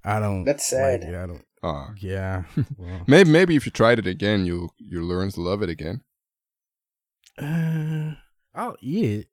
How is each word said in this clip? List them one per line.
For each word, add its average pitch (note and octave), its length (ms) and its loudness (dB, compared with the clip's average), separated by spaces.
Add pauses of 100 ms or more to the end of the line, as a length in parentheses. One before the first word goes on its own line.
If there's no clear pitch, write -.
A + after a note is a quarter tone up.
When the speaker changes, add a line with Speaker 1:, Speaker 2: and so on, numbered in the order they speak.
Speaker 1:
I G#2 140 0
don't G2+ 260 -2
Speaker 2:
That's - 260 -2
Speaker 1:
like C3 100 0
Speaker 2:
sad. B2+ 220 0
Speaker 1:
it. F2 120 -8
I F2+ 120 -8
don't. F2 180 -14 (160)
Speaker 3:
Ah. D2 280 -6 (100)
Speaker 1:
Yeah. F#2+ 440 -6 (120)
Speaker 3:
<laughs> C#3 220 -2
Speaker 1:
Well. F2 300 -10
Speaker 3:
Maybe, E3 220 10
maybe E3+ 280 6
if - 80 0
you A#2+ 80 -6
tried A#2 260 4
it F#2+ 80 -4
again, G2 380 0
you'll, F2 320 -4
you'll F2 300 -8
learn F#2 240 -2
to E2+ 100 -10
love F#2+ 200 -2
it F2+ 80 -4
again. E2 320 -8 (1400)
Speaker 1:
Uh, D#3 760 -4 (400)
I'll A3+ 260 -8
eat D#3+ 240 -2
it G#2 260 -4